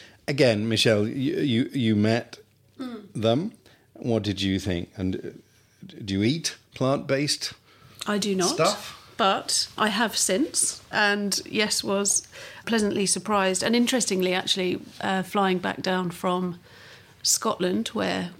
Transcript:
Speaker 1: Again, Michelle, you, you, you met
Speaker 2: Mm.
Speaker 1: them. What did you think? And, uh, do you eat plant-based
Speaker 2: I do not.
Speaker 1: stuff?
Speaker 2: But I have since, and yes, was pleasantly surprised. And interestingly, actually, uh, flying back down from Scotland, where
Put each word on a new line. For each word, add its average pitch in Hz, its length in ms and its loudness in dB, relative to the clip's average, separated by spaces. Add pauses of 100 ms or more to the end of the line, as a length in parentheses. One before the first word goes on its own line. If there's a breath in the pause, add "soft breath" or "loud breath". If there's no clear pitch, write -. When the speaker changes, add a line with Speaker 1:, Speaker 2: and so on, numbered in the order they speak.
(280 loud breath)
Speaker 1:
Again, 123 420 4
Michelle, 107 380 4
you, 135 300 -2
you, 131 360 2
you 110 220 2
met 110 440 0 (400)
Speaker 2:
Mm. 233 240 -12 (100)
Speaker 1:
them. 120 400 0 (400 soft breath)
What 113 300 -2
did 98 180 -2
you 95 180 0
think? 90 380 -4
And, 95 180 -2
uh, - 800 -16 (100)
do 98 120 -4
you 98 80 2
eat 156 320 0 (180)
plant-based 135 800 -2 (520 soft breath)
Speaker 2:
I 208 120 0
do 202 180 -2
not. 185 140 2
Speaker 1:
stuff? - 520 0 (160)
Speaker 2:
But - 600 0
I 220 100 2
have 208 300 0
since, - 640 0 (100)
and 202 480 2 (100)
yes, 214 360 0
was 202 420 0 (380 loud breath)
pleasantly 208 400 2
surprised. 190 580 2
And 220 100 2
interestingly, 214 600 2
actually, 185 480 0 (180)
uh, 190 240 0
flying 190 360 2
back 190 220 -4
down 185 300 -2
from 180 480 -2 (640 loud breath)
Scotland, 208 640 0
where 185 500 -2